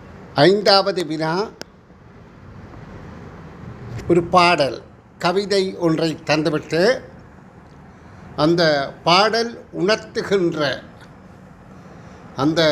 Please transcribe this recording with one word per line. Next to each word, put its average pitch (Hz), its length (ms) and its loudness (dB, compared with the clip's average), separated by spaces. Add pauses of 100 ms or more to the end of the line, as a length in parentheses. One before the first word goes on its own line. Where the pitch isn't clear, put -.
(380)
ஐந்தாவது 196 680 4
வினா, 156 280 -4 (2750)
ஒரு 170 220 2
பாடல், 175 500 4 (400)
கவிதை 190 460 0 (140)
ஒன்றை 165 320 0 (140)
தந்துவிட்டு, 156 600 0 (1500)
அந்த 170 260 2 (400)
பாடல் 214 500 2 (220)
உணர்த்துகின்ற 170 960 -2 (1700)
அந்த 156 360 2